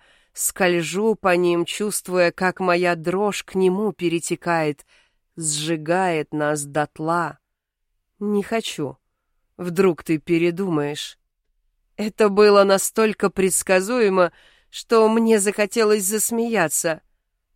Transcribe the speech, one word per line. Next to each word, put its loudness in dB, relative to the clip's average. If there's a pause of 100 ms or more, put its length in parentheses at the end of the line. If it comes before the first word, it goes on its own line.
(320)
скольжу -2
по 0
ним, 2
чувствуя, -2
как -4
моя 0
дрожь -4
к -14
нему 2
перетекает, -2 (520)
сжигает -2
нас -2
дотла. -4 (800)
«Не -2
хочу. -6 (580)
Вдруг 0
ты -2
передумаешь?» -2 (800)
Это 0
было 6
настолько 0
предсказуемо, 2 (360)
что 2
мне 4
захотелось 0
засмеяться. -2 (540)